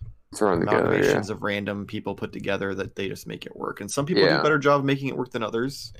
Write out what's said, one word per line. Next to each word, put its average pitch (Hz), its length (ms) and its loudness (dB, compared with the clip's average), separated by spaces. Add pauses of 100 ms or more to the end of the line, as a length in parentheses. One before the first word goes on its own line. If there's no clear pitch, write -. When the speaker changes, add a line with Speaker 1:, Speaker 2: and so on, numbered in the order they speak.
(340)
Speaker 1:
Thrown 101 260 4
together, 104 240 2
Speaker 2:
combinations 92 440 2
Speaker 1:
yeah. 104 60 -4
Speaker 2:
of 101 80 -12
random 101 440 -2
people 101 280 -6
put 104 180 -8
together 98 420 -2
that 98 220 -6
they 98 120 -4
just - 180 -10
make - 180 -12
it - 100 -16
work. - 280 -8
And 101 80 -10
some 143 160 -2
people 185 160 4
do 180 80 8
a - 20 6
Speaker 1:
Yeah. 147 100 4
Speaker 2:
better 151 160 4
job 143 240 6
making 139 260 0
it 123 80 -4
work 131 140 -4
than 117 120 -4
others. 113 580 -4